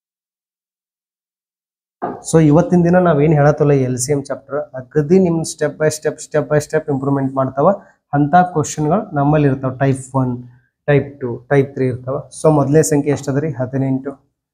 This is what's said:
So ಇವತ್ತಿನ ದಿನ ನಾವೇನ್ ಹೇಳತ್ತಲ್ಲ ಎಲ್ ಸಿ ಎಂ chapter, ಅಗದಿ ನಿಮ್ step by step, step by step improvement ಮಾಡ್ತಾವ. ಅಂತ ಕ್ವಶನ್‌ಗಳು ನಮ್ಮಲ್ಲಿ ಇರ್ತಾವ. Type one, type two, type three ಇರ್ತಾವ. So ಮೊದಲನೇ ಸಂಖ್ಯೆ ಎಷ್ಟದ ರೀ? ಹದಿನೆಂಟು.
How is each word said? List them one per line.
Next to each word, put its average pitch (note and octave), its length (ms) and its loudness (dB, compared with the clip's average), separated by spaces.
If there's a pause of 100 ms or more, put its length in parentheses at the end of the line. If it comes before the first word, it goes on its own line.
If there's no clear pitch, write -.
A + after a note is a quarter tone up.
(2000)
So - 400 -2
ಇವತ್ತಿನ E3+ 420 4
ದಿನ F3 140 2
ನಾವೇನ್ E3 340 2
ಹೇಳತ್ತಲ್ಲ D3 400 2
ಎಲ್ B2+ 260 0
ಸಿ B2 140 -4
ಎಂ C#3+ 100 -2
chapter, C3+ 520 -10
ಅಗದಿ D3 440 0
ನಿಮ್ E3 220 2
step D3 380 -6
by D#3 100 0
step, D3+ 280 -4
step - 320 -4
by D3+ 200 0
step D#3 240 -4
improvement C3+ 420 -2
ಮಾಡ್ತಾವ. C#3 480 0 (300)
ಅಂತ C#3+ 220 2 (180)
ಕ್ವಶನ್‌ಗಳು D3+ 640 -2
ನಮ್ಮಲ್ಲಿ D3 340 2
ಇರ್ತಾವ. C3 280 -2
Type C3+ 400 -2
one, B2 280 -2 (420)
type C#3+ 340 0
two, A#2+ 160 -6
type - 380 0
three C3 120 -2
ಇರ್ತಾವ. B2+ 420 -8
So - 240 2
ಮೊದಲನೇ C#3+ 300 4
ಸಂಖ್ಯೆ D3 300 0
ಎಷ್ಟದ C#3 240 -4
ರೀ? D3+ 140 -2
ಹದಿನೆಂಟು. C3 760 -4 (240)